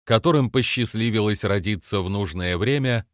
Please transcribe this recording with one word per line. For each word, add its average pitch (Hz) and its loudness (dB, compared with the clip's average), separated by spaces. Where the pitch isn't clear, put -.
которым 131 4
посчастливилось 110 0
родиться 98 -2
в 92 -4
нужное 90 -2
время, 127 0